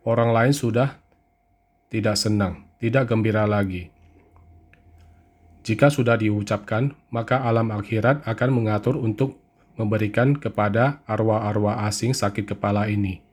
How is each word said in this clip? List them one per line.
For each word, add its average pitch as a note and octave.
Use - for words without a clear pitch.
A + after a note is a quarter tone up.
Orang A#2
lain A#2+
sudah A#2+
tidak G#2+
senang, G2+
tidak A#2
gembira G#2+
lagi." G2
Jika C#3
sudah A#2+
diucapkan, G#2+
maka A#2
alam A2+
akhirat G#2+
akan A#2+
mengatur A2+
untuk B2
memberikan A2
kepada A2+
arwah-arwah G#2+
asing A#2
sakit G2+
kepala G#2
ini. G2+